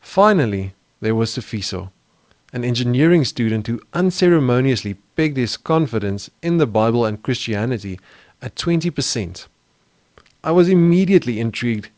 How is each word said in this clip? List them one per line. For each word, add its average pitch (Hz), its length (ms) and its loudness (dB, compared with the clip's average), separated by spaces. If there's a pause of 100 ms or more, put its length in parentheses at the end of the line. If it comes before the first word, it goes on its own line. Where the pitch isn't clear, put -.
Finally, 120 720 0 (260)
there 110 140 0
was 113 160 0
Sifiso, 98 600 -8 (640)
an 123 120 -6
engineering 127 600 2
student 110 420 -2
who 117 140 -4 (140)
unceremoniously 135 1000 2 (200)
pegged 151 220 0
his 117 180 -2
confidence 110 720 -2 (140)
in 170 160 0
the 151 80 4
Bible 113 400 0
and 107 160 -6
Christianity 107 760 -4 (440)
at 123 140 -12
twenty 170 340 0
percent. 101 560 -6 (1000)
I 156 60 -2
was 175 180 6
immediately 175 720 4
intrigued 113 580 -4